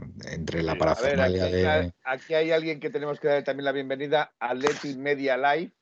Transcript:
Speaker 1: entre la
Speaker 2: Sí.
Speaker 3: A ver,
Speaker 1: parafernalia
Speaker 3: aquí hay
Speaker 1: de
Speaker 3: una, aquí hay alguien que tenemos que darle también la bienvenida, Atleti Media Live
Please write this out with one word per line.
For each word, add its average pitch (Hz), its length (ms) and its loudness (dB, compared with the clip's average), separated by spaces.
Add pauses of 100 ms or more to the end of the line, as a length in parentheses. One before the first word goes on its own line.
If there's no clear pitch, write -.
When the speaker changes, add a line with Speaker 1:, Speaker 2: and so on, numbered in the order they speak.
(320)
Speaker 1:
entre 82 320 -4
la 80 100 0
Speaker 2:
Sí. - 40 -6
Speaker 3:
A - 20 -6
ver, - 0 -
Speaker 1:
parafernalia 92 680 2
Speaker 3:
aquí 90 100 0
hay 92 80 4
Speaker 1:
de 156 160 4
Speaker 3:
una, 87 140 -2 (100)
aquí 135 300 -6
hay 160 180 4
alguien 160 280 0
que 147 100 -4
tenemos 143 300 -4
que 156 80 0
darle 143 160 4
también 139 220 -2
la 139 60 0
bienvenida, 139 680 -2
Atleti 139 560 -2
Media 135 400 0
Live 143 360 0 (100)